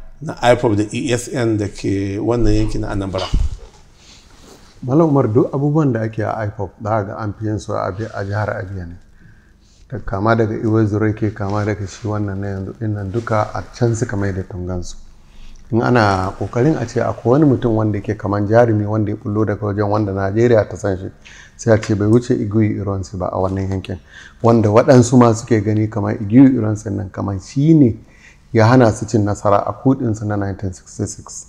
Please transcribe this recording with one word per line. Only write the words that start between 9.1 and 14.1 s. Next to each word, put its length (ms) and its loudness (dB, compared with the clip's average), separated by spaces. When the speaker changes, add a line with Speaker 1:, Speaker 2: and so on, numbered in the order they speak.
Speaker 2:
Ta 80 -10
kama 380 -2
daga 200 0
Iwe 300 2
Zureke, 480 -2
kama 300 -4
daga 220 -4
shi 220 -10
wannan 320 -4
na 60 -6
yanzu 340 -8
ɗin 140 -4
nan, 180 -6
duka 400 -2
a 100 -8
can 180 2
suka 220 -4